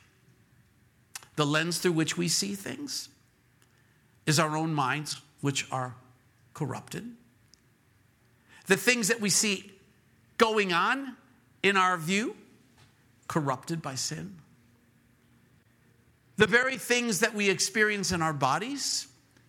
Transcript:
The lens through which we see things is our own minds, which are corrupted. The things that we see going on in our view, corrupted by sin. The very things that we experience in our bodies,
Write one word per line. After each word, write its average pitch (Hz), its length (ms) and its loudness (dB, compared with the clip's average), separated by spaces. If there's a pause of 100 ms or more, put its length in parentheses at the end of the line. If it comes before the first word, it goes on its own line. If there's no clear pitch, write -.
(1400)
The 151 80 2
lens 160 340 0
through 185 140 2
which 160 240 0
we 175 120 -2
see 196 260 -2
things - 540 -10 (1160)
is 151 120 4
our 156 180 2
own 160 180 -2
minds, 143 460 -2 (200)
which 139 300 -2
are 127 240 -6 (600)
corrupted. 139 600 -10 (1500)
The 190 100 4
things 233 320 2
that 226 120 2
we 208 100 0
see 196 400 0 (680)
going 220 360 4
on 247 440 0 (460)
in 196 140 2
our 185 200 4
view, 196 400 -2 (920)
corrupted 156 560 -4
by 139 120 -8
sin. 160 420 -8 (2000)
The 208 100 6
very 247 320 2
things 240 420 0
that 220 140 2
we 202 160 2
experience 202 640 0
in 170 100 0
our 160 100 2
bodies, 160 760 -2 (400)